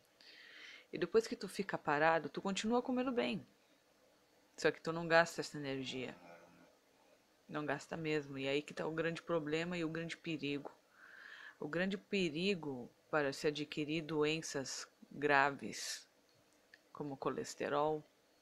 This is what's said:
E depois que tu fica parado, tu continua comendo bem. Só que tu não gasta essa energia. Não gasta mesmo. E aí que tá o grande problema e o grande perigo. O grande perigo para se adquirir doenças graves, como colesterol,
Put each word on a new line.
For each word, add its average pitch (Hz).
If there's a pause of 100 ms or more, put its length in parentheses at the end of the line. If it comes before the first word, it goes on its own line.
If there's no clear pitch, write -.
(920)
E -
depois 175
que -
tu 202
fica 185
parado, 160
tu -
continua 214
comendo 254
bem. 240 (1080)
Só 156
que -
tu 165
não 170
gasta 165
essa -
energia. 131 (1300)
Não 151
gasta 143
mesmo. 151
E 135
aí 147
que 175
tá 165
o 156
grande 160
problema 165
e 165
o 156
grande 165
perigo. 143 (880)
O -
grande 185
perigo 165 (220)
para 147
se 156
adquirir 151
doenças 151 (220)
graves, 139 (880)
como 147
colesterol, 147 (380)